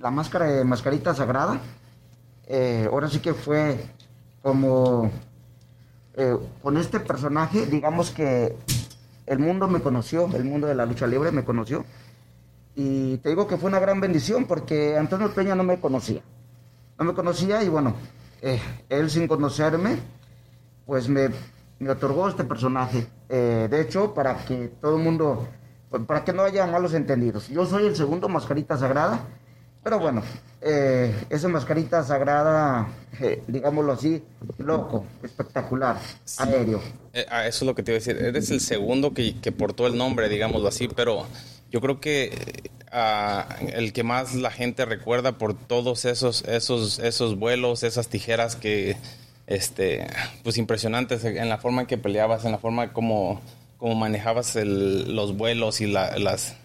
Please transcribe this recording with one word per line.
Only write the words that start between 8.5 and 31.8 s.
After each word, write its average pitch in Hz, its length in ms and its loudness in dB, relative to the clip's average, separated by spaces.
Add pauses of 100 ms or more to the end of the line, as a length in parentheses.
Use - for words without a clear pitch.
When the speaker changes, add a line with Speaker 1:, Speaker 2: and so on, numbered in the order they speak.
Speaker 1:
el 135 120 0
mundo 185 300 2
me 180 120 2
conoció, 147 540 0
el 123 100 0
mundo 147 220 -2
de 147 80 2
la 120 120 0
lucha 120 200 -2
libre 139 260 2
me 135 120 0
conoció. 117 400 -2 (880)
Y 135 440 0
te 131 120 -6
digo 190 160 2
que 180 120 0
fue 185 100 0
una 196 120 2
gran 196 200 2
bendición 190 460 2
porque 151 500 0
Antonio 190 380 0
Peña 190 200 2
no 185 100 2
me 180 160 2
conocía. 131 420 -2 (760)
No 160 60 0
me 170 100 2
conocía 185 480 0
y 190 60 2
bueno, 147 260 2 (460)
eh, 127 200 -2 (280)
él 151 220 2
sin 165 180 2
conocerme, 156 680 2 (880)
pues 131 220 0
me, 135 200 4 (500)
me 135 120 -2
otorgó 143 380 0
este - 160 -2
personaje. 123 640 0 (220)
Eh, 117 420 2
de 147 120 2
hecho, 196 320 0
para 135 300 0
que 123 240 -4 (120)
todo 151 160 2
el 160 60 2
mundo, 156 440 2 (440)
pues, 123 140 -2
para - 200 -2
que 185 80 0
no 185 100 2
haya 196 240 2
malos 170 280 0
entendidos. 120 540 0
Yo 170 180 0
soy 202 200 2
el 196 80 2
segundo 165 340 0
Mascarita 143 500 -2
Sagrada, 151 420 2 (640)
pero 220 140 2
bueno, 135 240 0 (400)
eh, 131 520 2 (140)
esa 151 200 0
Mascarita 160 560 2